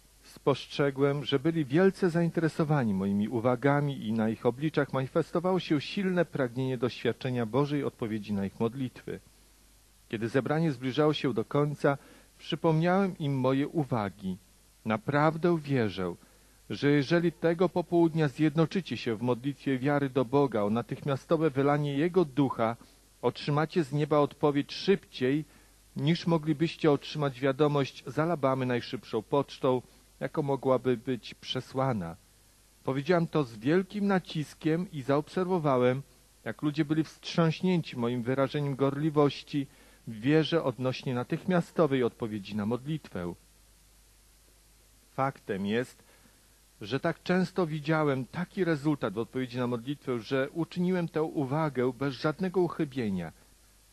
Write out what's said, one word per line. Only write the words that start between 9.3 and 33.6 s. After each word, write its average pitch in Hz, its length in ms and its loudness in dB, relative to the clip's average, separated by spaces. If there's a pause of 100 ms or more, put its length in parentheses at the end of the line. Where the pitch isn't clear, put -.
Kiedy 113 200 -4
zebranie 147 420 0
zbliżało 131 420 2
się 143 200 -2
do 110 120 -2
końca, 143 520 0 (400)
przypomniałem 170 800 0
im 143 220 -2
moje 135 280 2
uwagi. 104 680 -2 (480)
Naprawdę 156 720 2
wierzę, 107 560 0 (540)
że 139 220 2
jeżeli 160 400 2
tego 170 380 2
popołudnia 170 580 2
zjednoczycie 151 720 0
się 117 180 -4
w 101 60 -8
modlitwie 127 580 -2
wiary 143 300 0
do 127 160 0
Boga 117 380 2
o 104 60 2
natychmiastowe 139 800 0
wylanie 143 480 0
Jego 175 280 2
Ducha, 123 500 0 (460)
otrzymacie 151 600 0
z 131 100 -8
nieba 147 260 2
odpowiedź 143 540 0
szybciej, 147 720 0 (500)
niż 147 320 0
moglibyście 160 640 2
otrzymać 139 480 -2
wiadomość 143 680 0
z 135 120 -4
Alabamy 135 460 0
najszybszą 120 560 -2
pocztą, 135 600 0 (380)
jaką 143 220 -4
mogłaby 131 560 0
być 120 360 -6
przesłana. 123 840 -4 (680)
Powiedziałem 147 440 0
to 156 160 0
z 117 140 -10
wielkim 185 500 0